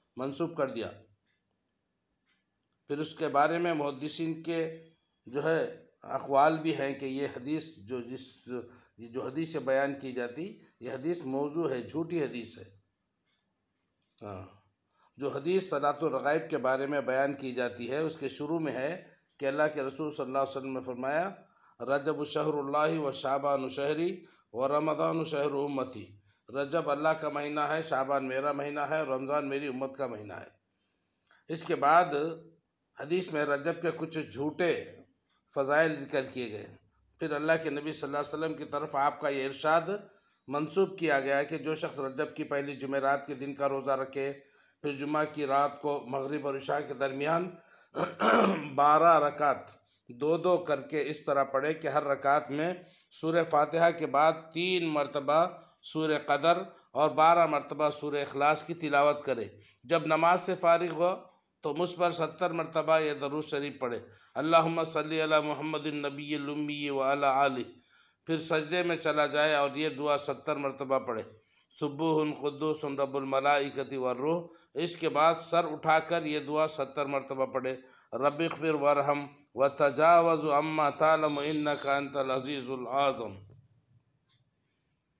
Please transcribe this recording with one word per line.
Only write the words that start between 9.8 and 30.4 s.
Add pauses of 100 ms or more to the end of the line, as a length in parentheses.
की
जाती,
ये
हदीस
मौजू
है,
झूठी
हदीस
है। (1400)
हाँ, (540)
जो
हदीस
सलातुर
रगाइब
के
बारे
में
बयान
की
जाती
है,
उसके
शुरू
में
है (320)
कि
अल्लाह
के
रसूल
सल्लल्लाहु
अलैहि
वसल्लम
ने
फरमाया, (380)
"रजब
शहरुल्लाहि
व
शाबान
शहरी (320)
व
रमज़ान
शहर
उम्मती।" (280)
रजब
अल्लाह
का
महीना
है,
शाबान
मेरा
महीना
है,
रमज़ान
मेरी
उम्मत
का
महीना
है। (920)